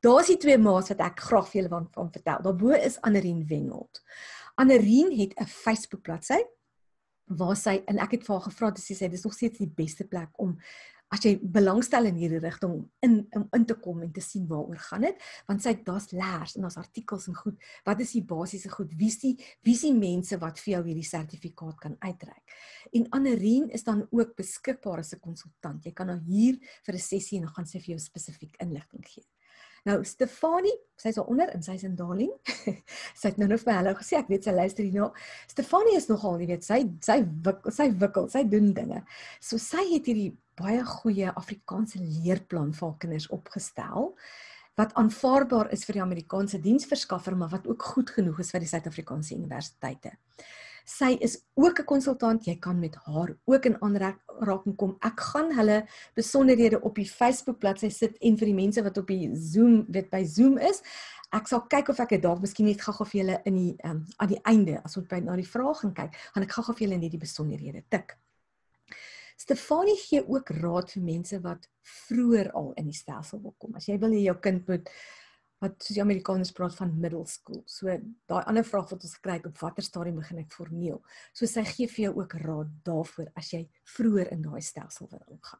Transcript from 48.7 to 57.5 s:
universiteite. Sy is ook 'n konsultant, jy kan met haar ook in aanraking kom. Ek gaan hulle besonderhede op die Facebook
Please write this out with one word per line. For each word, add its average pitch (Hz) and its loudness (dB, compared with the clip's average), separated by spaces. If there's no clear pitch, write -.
universiteite. - -10
Sy 254 2
is - -2
ook 349 6
'n 294 -4
konsultant, 247 2
jy 175 -4
kan 180 -2
met 160 -4
haar 160 -4
ook 262 6
in 220 4
aanraking 196 -2
kom. 190 -2
Ek 226 -4
gaan 311 -2
hulle 214 4
besonderhede 233 6
op 214 -2
die 202 -2
Facebook 247 0